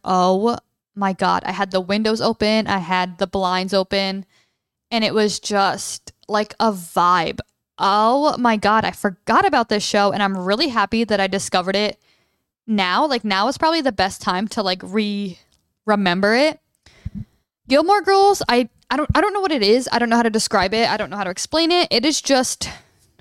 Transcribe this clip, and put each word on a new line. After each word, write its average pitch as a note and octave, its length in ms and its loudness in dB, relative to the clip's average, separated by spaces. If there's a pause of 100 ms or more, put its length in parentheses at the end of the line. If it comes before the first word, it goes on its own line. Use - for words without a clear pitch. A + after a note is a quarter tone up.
"Oh F#3+ 540 0 (380)
my G3 180 -2
God." F3+ 320 -2
I - 60 -6
had F#3+ 200 -4
the F#3+ 80 0
windows G#3+ 400 -2
open, A3 460 0
I G3+ 140 -2
had F3+ 400 -2
the G3 80 -2
blinds F#3 460 -2
open, G3 520 -2 (640)
and A3+ 140 -2
it E3+ 100 0
was G#3 260 0
just, G3 720 -4 (160)
like, G#3+ 320 -2
a A3+ 120 2
vibe. F3 680 0 (380)
Oh A3 600 2
my A#3 200 2
God, G#3 260 2
I F3+ 80 -2
forgot A3 540 0
about A#3+ 240 0
this G#3 140 -2
show, G3+ 280 2
and G3+ 120 -2
I'm G3 120 0
really G3+ 340 -2
happy A3+ 340 0
that G#3 160 0
I F#3+ 80 0
discovered F#3+ 480 -2
it G#3 240 -2 (640)
now. G3+ 400 0
Like, C#4 180 -2
now G3+ 240 0
is C#4 120 -4
probably D#4+ 220 2
the C4 100 0
best F#3+ 300 -4
time F#3+ 280 -2
to, A3 140 -4
like, F#3 200 -2
re-remember G3+ 1500 -2
it. D4 260 2 (1080)
Gilmore E4 340 4
Girls, G4 480 4
I A#3+ 200 2 (200)
I C4 80 -2
don't, D4 180 -2
I D4 60 4
don't G4 120 2
know G4+ 80 -2
what F#4 100 0
it C4 120 0
is. A#3 280 4
I A#3 80 2
don't A#3 100 0
know A3+ 60 2
how A#3+ 80 4
to A3+ 60 2
describe G#3 440 0
it. A3+ 160 0
I G#3 80 -2
don't G3 120 -6
know F#3+ 80 -10
how G3+ 60 -6
to F#3 60 -6
explain D#4+ 420 -2
it. F4 200 2
It A#3 140 0
is D4+ 160 0
just - 480 0 (520)